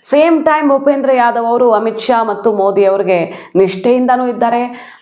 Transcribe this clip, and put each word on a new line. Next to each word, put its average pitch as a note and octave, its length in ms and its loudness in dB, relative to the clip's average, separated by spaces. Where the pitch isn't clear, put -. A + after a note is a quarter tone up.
ಸೇಮ್ D#4+ 420 2
ಟೈಮ್ D4+ 240 2
ಭೂಪೇಂದ್ರ C#4 440 0
ಯಾದವ್ A#3 320 0
ಅವರು A#3+ 260 2
ಅಮಿತ್ G#3+ 300 -2
ಶಾ A#3 220 0
ಮತ್ತು G#3+ 300 -2
ಮೋದಿ G3 320 0
ಅವ್ರಿಗೆ F#3 680 -2
ನಿಷ್ಠೆಯಿಂದನೂ B3 720 0
ಇದ್ದಾರೆ. A#3+ 760 -4